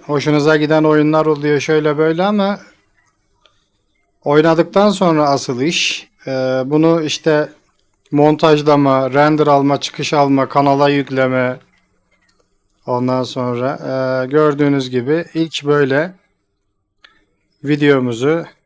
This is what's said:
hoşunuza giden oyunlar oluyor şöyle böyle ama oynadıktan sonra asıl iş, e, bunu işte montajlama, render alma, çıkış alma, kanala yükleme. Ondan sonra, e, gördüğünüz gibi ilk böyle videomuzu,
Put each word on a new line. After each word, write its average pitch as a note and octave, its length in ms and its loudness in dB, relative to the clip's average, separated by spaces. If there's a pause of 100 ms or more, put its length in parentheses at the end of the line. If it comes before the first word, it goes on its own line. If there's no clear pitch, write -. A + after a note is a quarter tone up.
hoşunuza D3 520 0
giden D3+ 260 2
oyunlar D3+ 420 2
oluyor D3 340 0
şöyle D3+ 380 -2
böyle D#3+ 260 0
ama G3+ 360 -2 (1600)
oynadıktan E3 680 2
sonra E3 400 2
asıl C3 320 -2
iş, - 480 -4 (180)
e, C3+ 40 -8 (340)
bunu D#3+ 360 2
işte D3+ 480 -2 (640)
montajlama, D3 1000 2
render D3+ 340 2
alma, C#3 320 2
çıkış - 340 -8
alma, C#3 360 0
kanala C#3+ 400 2
yükleme. C3 720 -2 (1300)
Ondan B2+ 380 -2
sonra, B2 600 -6
e, C3 440 -4
gördüğünüz C#3+ 600 0
gibi C3 440 -2
ilk D#3+ 320 -6
böyle D3 500 0 (1500)
videomuzu, C#3+ 840 0 (200)